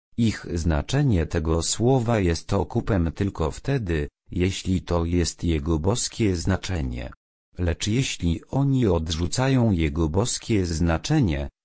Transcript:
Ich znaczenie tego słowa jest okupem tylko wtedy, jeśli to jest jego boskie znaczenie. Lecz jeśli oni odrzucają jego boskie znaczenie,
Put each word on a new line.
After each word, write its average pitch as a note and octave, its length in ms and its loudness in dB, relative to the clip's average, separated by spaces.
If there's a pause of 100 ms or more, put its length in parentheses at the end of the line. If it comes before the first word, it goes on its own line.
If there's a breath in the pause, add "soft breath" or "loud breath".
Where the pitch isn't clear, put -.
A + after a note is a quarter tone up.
(160)
Ich A2+ 380 0
znaczenie E2+ 720 2
tego E2 360 0
słowa A#2 560 2
jest E2+ 340 0
okupem F#2+ 600 0
tylko E2 380 -2
wtedy, F2 580 -2 (220)
jeśli F#2 520 0
to E2+ 220 0
jest E2+ 400 0
jego D#2+ 340 0
boskie G2 580 0
znaczenie. E2 760 -4 (460)
Lecz F2 280 -2
jeśli G2+ 540 0 (100)
oni C3+ 360 2
odrzucają F2+ 840 2
jego D#2+ 380 2
boskie G2 580 0
znaczenie, E2 800 0 (160)